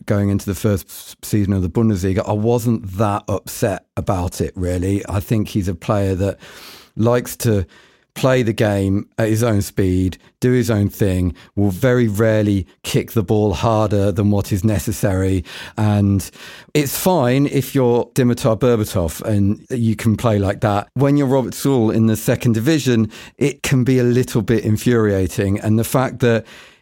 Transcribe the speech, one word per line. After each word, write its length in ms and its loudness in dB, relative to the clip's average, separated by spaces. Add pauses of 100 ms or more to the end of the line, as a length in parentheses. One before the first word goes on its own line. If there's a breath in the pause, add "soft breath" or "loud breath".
going 240 0
into 180 -2
the 80 -4
first 320 -2
s-, 340 -20
season 320 0
of 80 2
the 80 -2
Bundesliga, 580 0
I 60 0
wasn't 640 0
that 300 0
upset 580 -4 (100)
about 460 -4
it, 140 -4
really. 520 -2
I 120 -4
think 300 -2
he's 180 -2
a 80 -4
player 400 -2
that 240 -2 (560 loud breath)
likes 400 0
to 300 0 (480 soft breath)
play 300 2
the 100 0
game 640 0
at 100 0
his 140 0
own 220 2
speed, 520 0 (240 soft breath)
do 120 2
his 180 2
own 180 2
thing, 480 0 (200 loud breath)
will 160 2
very 360 2
rarely 600 2 (160 soft breath)
kick 300 -2
the 100 0
ball 300 2
harder 580 0
than 180 0
what 220 0
is 120 -2
necessary. 800 0 (320 loud breath)
And 540 2 (460 loud breath)
it's 200 0
fine 520 2
if 260 -2
you're 400 2
Dimitar 460 2
Berbatov 640 0
and 480 0
you 240 0
can 200 0
play 220 0
like 240 -2
that. 320 0
When 240 2
you're 80 2
Robert 300 -2
Sewell 340 0
in 160 2
the 100 2
second 380 0
division, 560 2 (300 loud breath)
it 240 -2
can 200 0
be 140 2
a 60 2
little 400 0
bit 200 0
infuriating. 960 0
And 200 0
the 40 0
fact 360 -2
that 260 2 (360 loud breath)